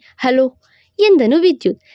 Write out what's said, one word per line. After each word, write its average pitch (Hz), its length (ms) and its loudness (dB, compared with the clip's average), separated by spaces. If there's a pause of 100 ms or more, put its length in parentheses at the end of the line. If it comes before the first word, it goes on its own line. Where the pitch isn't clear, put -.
(180)
"ಹಲೋ" 262 280 -2 (520)
ಎಂದನು 320 420 2
ವಿದ್ಯುತ್. 320 380 -2 (160)